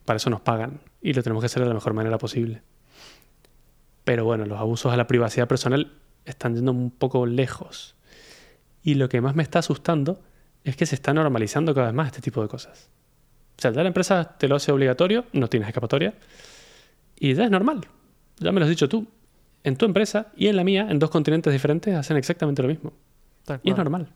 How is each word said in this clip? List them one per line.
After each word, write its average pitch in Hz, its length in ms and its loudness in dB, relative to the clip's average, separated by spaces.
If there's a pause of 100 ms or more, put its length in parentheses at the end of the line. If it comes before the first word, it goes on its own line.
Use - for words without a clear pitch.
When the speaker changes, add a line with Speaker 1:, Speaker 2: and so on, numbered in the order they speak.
Speaker 1:
para 113 120 0
eso 107 120 -2
nos 110 120 0
pagan 117 400 -2 (200)
y - 120 0
lo 127 100 0
tenemos 113 180 -2
que 123 60 0
hacer 123 160 -2
de 123 60 2
la 117 40 0
mejor 110 200 -2
manera 110 260 -2
posible. 117 420 -4 (1400)
Pero 117 200 0
bueno, 110 220 0
los 104 140 -8
abusos 113 340 -2
a 120 40 2
la 120 100 0
privacidad 120 400 2
personal 135 440 0 (340)
están 120 300 -6
yendo 127 160 0
un 123 200 -2
poco 127 340 0
lejos. - 680 -4 (880)
Y 147 120 2
lo 131 140 2
que 123 100 0
más 127 160 0
me 165 60 2
está 160 180 0
asustando 165 640 -2 (420)
es 135 120 -4
que 170 100 -2
se 151 80 -2
está 139 200 -2
normalizando 147 600 0
cada 131 140 2
vez 113 80 -2
más 151 120 0
este 123 140 -10
tipo 120 220 -4
de 107 40 -2
cosas. - 420 -18 (680)
O - 40 -20
sea, 127 100 2
ya 127 100 0
la 185 60 2
empresa 180 500 0
te 143 100 2
lo 143 100 4
hace 147 140 0
obligatorio, 143 600 2
no 127 140 2
tienes 107 220 0
escapatoria, 139 440 -2 (1040)
y 139 160 2
ya 190 120 2
es 233 60 2
normal. 202 360 0 (500)
Ya 87 140 0
me 196 80 2
lo 156 60 4
has 147 40 4
dicho 160 200 2
tú. 220 180 -2 (560)
En 135 120 0
tu 175 100 2
empresa 208 500 0
y 190 140 2
en 208 80 2
la 180 60 2
mía, 196 240 2
en 160 120 0
dos 156 100 2
continentes 156 420 2
diferentes, 151 440 0
hacen 151 220 0
exactamente 143 440 -2
lo 127 60 0
mismo. 156 260 -6 (520)
Speaker 2:
Tal 139 180 -8
Speaker 1:
Y - 60 0
es 190 60 2
Speaker 2:
cual. 185 100 0
Speaker 1:
normal, 156 300 -4